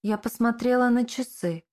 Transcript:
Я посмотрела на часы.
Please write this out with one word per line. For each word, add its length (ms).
Я 160
посмотрела 720
на 160
часы. 680